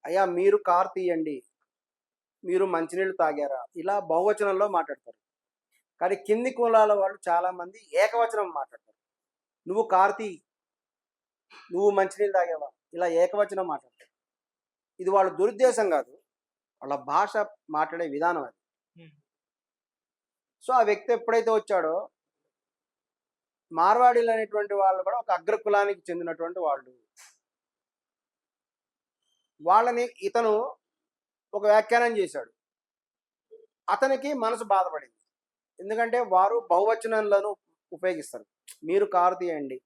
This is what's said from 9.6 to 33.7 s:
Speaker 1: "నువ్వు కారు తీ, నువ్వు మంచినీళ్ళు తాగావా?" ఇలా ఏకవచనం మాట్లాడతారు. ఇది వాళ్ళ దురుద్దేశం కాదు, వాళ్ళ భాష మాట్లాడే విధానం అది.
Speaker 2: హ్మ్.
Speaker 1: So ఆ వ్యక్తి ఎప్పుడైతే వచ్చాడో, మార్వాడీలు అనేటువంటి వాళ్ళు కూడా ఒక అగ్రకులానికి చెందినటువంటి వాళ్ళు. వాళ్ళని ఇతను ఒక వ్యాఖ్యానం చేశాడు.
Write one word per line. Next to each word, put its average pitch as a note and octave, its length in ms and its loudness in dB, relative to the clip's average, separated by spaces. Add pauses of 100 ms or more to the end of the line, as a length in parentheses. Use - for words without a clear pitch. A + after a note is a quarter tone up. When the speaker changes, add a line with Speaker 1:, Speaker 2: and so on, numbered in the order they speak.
Speaker 1:
"నువ్వు A3 180 -2
కారు F#3+ 240 4
తీ, G3+ 300 -10 (1300)
నువ్వు F#3+ 180 2
మంచినీళ్ళు G3 440 0
తాగావా?" E3+ 360 -2 (240)
ఇలా F3 140 -2
ఏకవచనం F#3+ 600 0
మాట్లాడతారు. - 420 -12 (920)
ఇది F#3 80 -2
వాళ్ళ F#3+ 220 4
దురుద్దేశం G#3 580 2
కాదు, C#3+ 220 0 (720)
వాళ్ళ C#3 120 -6
భాష D3+ 420 -2 (320)
మాట్లాడే D#3+ 380 -4
విధానం D3+ 360 -2
అది. A#2+ 140 -16 (440)
Speaker 2:
హ్మ్. D#3 160 -20 (1500)
Speaker 1:
So C4 100 -4
ఆ B3+ 80 6
వ్యక్తి G#3 320 0
ఎప్పుడైతే A3+ 380 0
వచ్చాడో, F#3 580 0 (1600)
మార్వాడీలు A#3 600 4
అనేటువంటి G#3 420 -4
వాళ్ళు F#3+ 300 2
కూడా G#3 140 -4
ఒక A#3 140 -6
అగ్రకులానికి G3+ 800 -2
చెందినటువంటి E3+ 500 -8
వాళ్ళు. C3+ 380 -6 (2750)
వాళ్ళని A#3 480 2 (120)
ఇతను A3 560 -2 (760)
ఒక G3+ 120 2
వ్యాఖ్యానం A3 520 4
చేశాడు. D#3 360 -4 (1400)